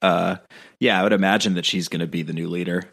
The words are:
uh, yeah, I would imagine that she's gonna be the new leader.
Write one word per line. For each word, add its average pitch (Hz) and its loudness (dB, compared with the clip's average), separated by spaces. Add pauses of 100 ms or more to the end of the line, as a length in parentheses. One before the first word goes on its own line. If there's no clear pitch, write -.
uh, 90 2 (420)
yeah, 107 4
I 92 2
would 107 4
imagine 95 2
that 87 -4
she's 90 -2
gonna 85 -4
be 82 -4
the 82 -8
new 82 -6
leader. 87 -4